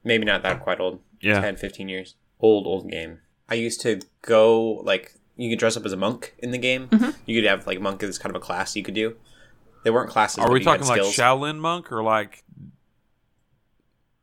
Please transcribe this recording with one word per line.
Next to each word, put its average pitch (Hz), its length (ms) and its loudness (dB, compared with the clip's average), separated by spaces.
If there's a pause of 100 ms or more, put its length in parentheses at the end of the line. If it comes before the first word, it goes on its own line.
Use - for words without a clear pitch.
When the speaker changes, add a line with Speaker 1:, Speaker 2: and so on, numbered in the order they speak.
Speaker 1:
Maybe 113 200 2
not 98 200 0
that 92 180 -2
quite - 180 -2
old. 90 200 -4 (200)
Speaker 2:
Yeah. 101 220 2
Speaker 1:
Ten, 98 140 -4
fifteen 98 340 -12
years. 95 240 -12 (260)
Old, 104 260 4
old 92 240 -4
game. 82 280 -12 (320)
I 117 60 -2
used 117 260 -4
to 107 180 0 (220)
go, 113 640 4
like, - 280 -2 (240)
you 123 140 -6
could 113 80 -2
dress 113 180 2
up 107 80 -8
as 101 80 -6
a 92 40 -4
monk 104 420 -4
in 123 140 -8
the 123 60 -6
game. 127 300 -2
Speaker 3:
Mm-hmm. 240 220 4 (160)
Speaker 1:
You 117 160 0
could 104 80 4
have, 95 160 0
like, 92 160 -4
monk 98 200 -4
as 98 160 -6
kind 95 160 -8
of 90 60 -10
a - 40 -14
class 92 320 -6
you 104 60 -4
could 95 120 -10
do. 110 220 -2 (680)
They 113 60 2
weren't 120 200 0
classes, 107 280 0
Speaker 2:
Are 113 80 2
Speaker 1:
but 123 60 4
Speaker 2:
we 131 80 4
Speaker 1:
you - 80 -2
had 151 120 4
Speaker 2:
talking, 139 80 -2
like, 117 120 2
Speaker 1:
skills. 101 160 0
Speaker 2:
Shaolin 135 420 2
monk 165 320 -4
or, 113 140 -4
like, 110 400 -2 (1800)